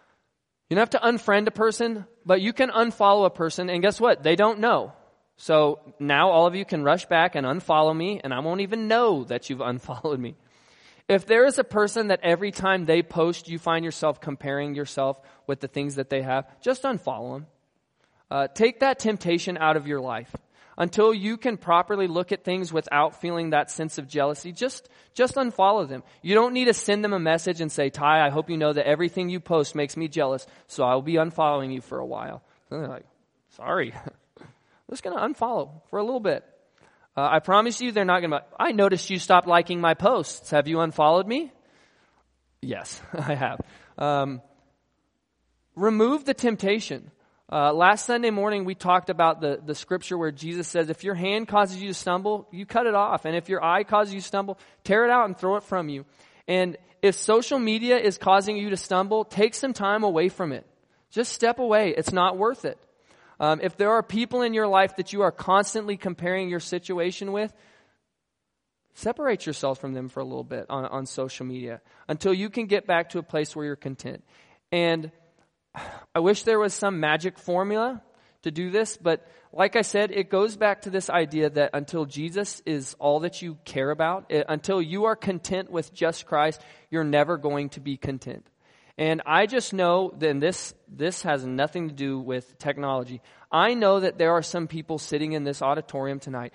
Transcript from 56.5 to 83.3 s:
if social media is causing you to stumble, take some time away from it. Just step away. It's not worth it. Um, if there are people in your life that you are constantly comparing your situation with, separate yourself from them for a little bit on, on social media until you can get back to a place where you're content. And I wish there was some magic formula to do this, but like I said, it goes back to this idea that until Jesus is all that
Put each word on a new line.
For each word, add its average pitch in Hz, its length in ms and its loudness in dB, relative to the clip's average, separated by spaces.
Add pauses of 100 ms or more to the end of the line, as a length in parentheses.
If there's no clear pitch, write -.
if 196 100 6
social 240 460 2
media 226 380 2
is 214 200 2
causing 196 400 4
you 202 140 -4
to 190 60 -2
stumble, 196 460 0
take 214 300 2
some 269 200 -4
time 208 300 0
away 180 260 2
from 170 220 -4
it. 127 140 -10 (460)
Just 233 200 -2
step 233 280 0
away. 214 360 2
It's - 160 -2
not 185 260 2
worth 226 280 -2
it. - 140 -8 (600)
Um, 151 220 2
if 180 160 -4
there 202 140 2
are 226 120 4
people 240 380 -4
in 233 120 0
your 220 140 0
life 190 300 4
that 185 160 -8
you 202 100 0
are 175 80 4
constantly 202 640 0
comparing 180 520 -4
your 175 100 -4
situation 180 720 -6
with, 208 220 -4 (1400)
separate 240 520 -4
yourself 139 340 -4
from 131 140 -10
them 127 140 -10
for 131 120 -12
a 135 40 -8
little 127 200 -10
bit 123 260 -12
on, 135 160 -6
on 131 200 -8
social 131 400 -8
media 123 360 -12 (260)
until 170 260 -2
you 196 160 -2
can 220 180 -6
get 196 180 0
back 170 240 0
to 180 100 -6
a 156 40 -6
place 151 320 -4
where 151 100 -6
you're 143 100 -6
content. - 480 -12 (480)
And 165 400 0 (1040)
I 165 40 2
wish 196 240 2
there 226 140 2
was 208 160 0
some 196 260 -2
magic 156 400 0
formula 208 600 -2 (420)
to 160 80 -4
do 175 180 -6
this, 214 260 -2
but 165 320 -2 (240)
like 196 240 2
I 233 60 4
said, 202 300 0
it 196 180 -2
goes 208 260 0
back 202 280 0
to 202 60 -12
this 185 200 -4
idea 156 400 0
that 143 240 2
until 147 320 -4
Jesus 165 600 -8
is 147 320 -6
all 147 240 0
that 175 200 -6